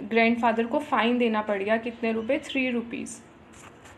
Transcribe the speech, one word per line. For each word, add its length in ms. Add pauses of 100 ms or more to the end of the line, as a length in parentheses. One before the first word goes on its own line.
ग्रैंडफादर 640
को 120
फ़ाइन 400
देना 240
पड़ 200
गया। 140
कितने 360
रुपए? 260
थ्री 320
रुपीज। 520 (760)